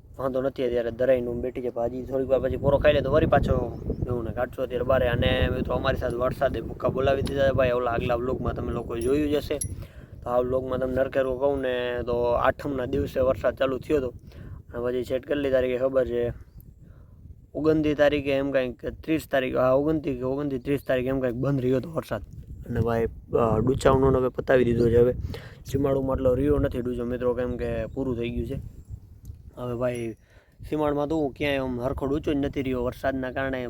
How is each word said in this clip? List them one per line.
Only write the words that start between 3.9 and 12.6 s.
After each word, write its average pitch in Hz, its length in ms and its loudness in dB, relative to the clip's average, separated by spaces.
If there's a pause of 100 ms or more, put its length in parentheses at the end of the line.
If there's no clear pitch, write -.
ભેહુંને 120 340 -4
કાઢશું 127 280 -4
અત્યારે 123 260 -4
બારે. 127 140 4 (100)
અને 127 160 2 (240)
મિત્રો 127 200 -2
અમારી 127 260 0
સાથે 120 220 -2
વરસાદે 127 380 0
ભૂક્કા 120 340 -4
બોલાવી 135 320 2
દીધા 139 220 2
છે 131 100 2
ભાઈ, 127 200 4
ઓલા 120 160 0
આગલા 120 260 0
વ્લોગમાં 120 340 -2
તમે 120 160 -4
લોકોએ 117 300 -4
જોયું 147 300 2
જ 147 120 2
હશે. 147 140 -4 (640)
તો - 80 -10
આ 123 160 2
વ્લોગમાં 127 340 -2
તમને 131 160 -2
નરકેરું 131 460 0
કહું 139 240 2
ને 127 80 0 (320)
તો 120 100 -2 (320)
આઠમના 131 460 -2